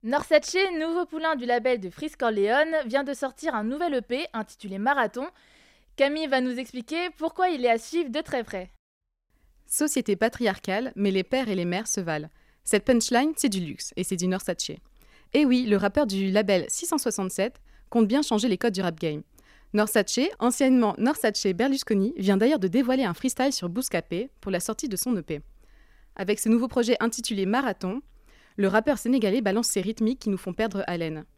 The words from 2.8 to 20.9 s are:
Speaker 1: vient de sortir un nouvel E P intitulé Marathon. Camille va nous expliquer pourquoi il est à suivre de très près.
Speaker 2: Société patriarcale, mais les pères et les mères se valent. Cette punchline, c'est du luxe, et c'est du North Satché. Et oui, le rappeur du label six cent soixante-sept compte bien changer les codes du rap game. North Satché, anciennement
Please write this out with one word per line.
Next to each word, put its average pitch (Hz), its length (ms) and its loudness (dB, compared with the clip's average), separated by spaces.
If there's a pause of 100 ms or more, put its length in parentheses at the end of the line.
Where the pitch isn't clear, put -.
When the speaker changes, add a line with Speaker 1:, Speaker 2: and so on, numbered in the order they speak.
Speaker 1:
vient 269 160 0
de 277 100 -4
sortir 277 400 -6
un 214 100 -2
nouvel 294 300 -2
E 254 80 0
P 269 320 -4
intitulé 196 460 -8
Marathon. 247 480 0 (680)
Camille 294 300 0
va 262 160 2
nous 254 160 -2
expliquer 262 600 -6
pourquoi 349 320 0
il 285 140 -2
est 247 60 4
à 233 80 4
suivre 320 320 -4
de 247 100 -2
très 269 240 -4
près. 185 280 -10 (960)
Speaker 2:
Société 262 480 0
patriarcale, 220 800 -2
mais 202 160 2
les 190 120 2
pères 254 260 -2
et 202 60 -2
les 175 100 -2
mères 180 220 -2
se - 140 -4
valent. 156 280 -4 (340)
Cette 208 200 2
punchline, 247 540 4
c'est - 100 0
du 196 120 0
luxe, - 360 -8
et 185 80 -2
c'est 190 120 -4
du 180 120 -2
North 185 180 -2
Satché. - 340 -6 (540)
Et 294 120 6
oui, 254 220 4
le 208 100 4
rappeur 202 300 2
du 196 240 0
label 196 360 4
six - 200 -6
cent 311 100 0
soixante-sept 202 640 -2 (280)
compte 226 180 4
bien 269 160 2
changer 214 240 2
les 190 100 2
codes 233 160 0
du 185 80 -2
rap 165 180 -2
game. 151 220 -4 (520)
North 208 180 2
Satché, 240 480 2
anciennement 247 580 4